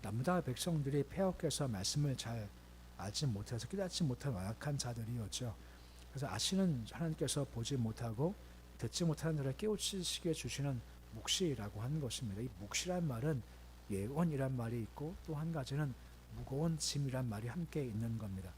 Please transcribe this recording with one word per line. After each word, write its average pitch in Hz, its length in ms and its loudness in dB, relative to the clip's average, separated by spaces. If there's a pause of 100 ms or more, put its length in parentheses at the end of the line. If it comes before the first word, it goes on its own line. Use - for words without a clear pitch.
남유다 127 400 2
백성들이 139 680 2
폐역해서 175 580 2
말씀을 127 480 2
잘 117 320 -4 (500)
알지 101 300 0
못해서 107 400 0
깨닫지 190 360 0
못한 135 300 2
완악한 113 440 0
자들이었죠. 113 800 -2 (560)
그래서 135 160 -2
아시는 185 640 4
하나님께서 151 540 2
보지 117 320 -2
못하고 117 580 2 (420)
듣지 - 260 0
못하는 160 340 2
자를 135 200 2
깨우치시게 190 760 0
주시는 139 460 0 (340)
몫이라고 110 680 2
하는 143 180 2
것입니다. 113 420 -2
이 131 80 0 (100)
몫이란 170 480 0
말은 131 340 2 (480)
예언이란 135 680 2
말이 117 280 0
있고 151 320 -6 (100)
또 156 100 -4
한 156 160 -2
가지는 139 420 0 (420)
무거운 143 420 0
짐이란 131 520 0
말이 107 180 -2
함께 156 360 -2
있는 113 340 0
겁니다. 95 400 -4